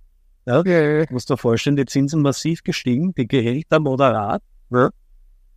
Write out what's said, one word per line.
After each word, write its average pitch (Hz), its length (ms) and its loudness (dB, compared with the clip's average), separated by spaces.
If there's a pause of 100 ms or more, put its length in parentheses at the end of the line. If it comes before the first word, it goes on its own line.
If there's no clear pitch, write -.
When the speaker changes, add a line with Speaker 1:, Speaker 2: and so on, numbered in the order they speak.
(460)
Speaker 1:
Ja? 127 140 2
Speaker 2:
Okay. 160 460 2
Speaker 1:
Du 127 80 -8
musst 123 160 -6
dir 131 60 0
vorstellen, 123 400 0
die 139 80 0
Zinsen 143 380 0
massiv 147 400 -2
gestiegen, 156 520 -2
die 120 140 -4
Gehälter 135 520 0
moderat, 127 600 0 (280)
ne? 123 200 2 (680)